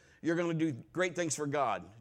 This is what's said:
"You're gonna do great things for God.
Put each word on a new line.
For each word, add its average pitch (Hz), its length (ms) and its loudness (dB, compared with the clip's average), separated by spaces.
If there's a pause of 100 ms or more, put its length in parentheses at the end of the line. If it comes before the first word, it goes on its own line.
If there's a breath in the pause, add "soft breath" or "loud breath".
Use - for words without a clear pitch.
(220 soft breath)
"You're 165 140 2
gonna 170 180 2
do 160 200 2 (200)
great 175 220 0
things 170 200 0
for 151 120 -2
God. 127 360 0 (180)